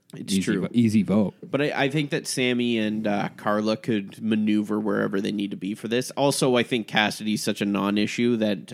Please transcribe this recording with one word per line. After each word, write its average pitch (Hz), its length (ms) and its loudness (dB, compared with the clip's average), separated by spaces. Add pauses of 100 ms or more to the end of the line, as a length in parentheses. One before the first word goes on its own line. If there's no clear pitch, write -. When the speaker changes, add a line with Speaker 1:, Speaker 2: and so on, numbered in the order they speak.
(160)
Speaker 1:
It's - 160 -8
Speaker 2:
Easy 98 100 2
Speaker 1:
true. 101 200 0
Speaker 2:
vo-, 95 100 -2
easy 110 320 4
vote. 95 300 2 (140)
Speaker 1:
But 139 140 0
I, 135 220 0
I 139 40 2
think 147 220 -2
that - 160 -4
Sammy 123 520 0
and, 107 280 -2
uh, 104 300 -2
Carla 107 400 0
could 104 440 -4
maneuver 107 600 0
wherever 104 400 0
they 104 100 -2
need 101 220 -4
to 98 40 -8
be 101 200 -6
for - 100 -10
this. 120 260 -2
Also, 135 440 2
I 117 80 4
think 117 240 -2
Cassidy's 107 560 0
such 107 160 -2
a 107 60 -2
non-issue 104 720 0
that 104 360 -2